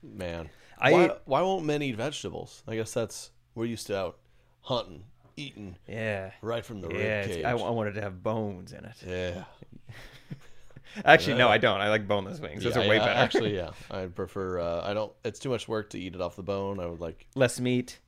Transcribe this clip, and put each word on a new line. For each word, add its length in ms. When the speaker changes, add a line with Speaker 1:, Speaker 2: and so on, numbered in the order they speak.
Speaker 1:
Man. 460
Speaker 2:
I 140
Speaker 1:
Why, 120
Speaker 2:
ate 60
Speaker 1:
why 160
won't 240
men 160
eat 120
vegetables? 720
I 100
guess 180
that's, 360
we're 120
used 220
to 100
out 180
hunting, 420
eating 400
Speaker 2:
Yeah. 440
Speaker 1:
right 240
from 160
the 80
Speaker 2:
Yeah, 80
Speaker 1:
rib 300
Speaker 2:
it's, 100
Speaker 1:
cage. 80
Speaker 2:
I, 60
I 220
wanted 240
to 40
have 220
bones 500
in 140
it. 100
Speaker 1:
Yeah. 380
Speaker 2:
<laughs> 800
Actually, 320
no, 120
Speaker 1:
Yeah. 40
Speaker 2:
I 60
don't. 240
I 80
like 180
boneless 320
wings. 240
Those 100
Speaker 1:
Yeah, 100
Speaker 2:
are 40
way 80
Speaker 1:
yeah, 80
Speaker 2:
better. 160
Speaker 1:
actually, 360
Speaker 2:
<laughs> 60
Speaker 1:
yeah. 100
I 160
prefer, 520
uh, 300
I 60
don't, 180
it's 160
too 120
much 180
work 220
to 100
eat 140
it 80
off 140
the 60
bone. 380
I 60
would 160
like 320
Speaker 2:
Less 260
meat. 480